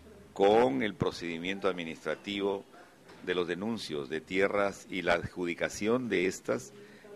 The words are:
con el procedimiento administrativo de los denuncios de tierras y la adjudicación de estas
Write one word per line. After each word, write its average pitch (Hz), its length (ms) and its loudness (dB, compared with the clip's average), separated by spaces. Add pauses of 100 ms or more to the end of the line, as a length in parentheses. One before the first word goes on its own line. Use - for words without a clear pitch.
(340)
con 117 500 6
el 101 100 -2
procedimiento 90 720 -4
administrativo 92 960 -4 (600)
de 90 80 -2
los 87 140 0
denuncios 87 600 -4
de 78 140 -4
tierras 98 680 0
y 92 140 -4
la 87 120 4
adjudicación 90 960 0
de 92 180 2
estas 120 460 -4 (420)